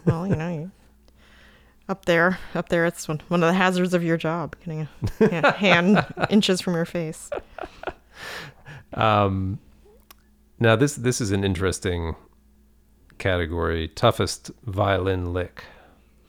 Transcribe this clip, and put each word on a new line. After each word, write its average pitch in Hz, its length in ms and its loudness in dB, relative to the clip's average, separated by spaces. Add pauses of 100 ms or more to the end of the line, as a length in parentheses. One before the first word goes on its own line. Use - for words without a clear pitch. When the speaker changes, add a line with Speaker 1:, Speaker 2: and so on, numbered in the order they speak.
Speaker 1:
well, 170 220 -2
you 185 80 0
know, 160 140 -4
you, 170 220 -8 (1160)
up 190 160 -8
there, 175 320 4 (160)
up 175 160 -6
there, 170 160 2
it's - 220 -4
one, 151 120 -4 (100)
one 175 120 2
of 165 60 4
the 175 80 4
hazards 180 400 2
of 170 80 2
your 165 120 2
job, 160 440 -4
getting 156 220 -8 (400)
a 175 200 2
ha-, 285 120 4
hand 180 520 4 (120)
Speaker 2:
<laughs> - 120 -2
Speaker 1:
inches 196 320 2
from 180 140 -2
your 165 100 0
face. 165 460 -8 (1600)
Speaker 2:
Um, 101 640 2 (1000)
now, 113 160 6
this, 143 200 2
this 120 260 -2
is 98 100 0
an 98 120 0
interesting 87 720 -2 (1000)
category, 82 720 -2
toughest - 640 0 (140)
violin 92 680 0
lick. 90 300 -6 (640)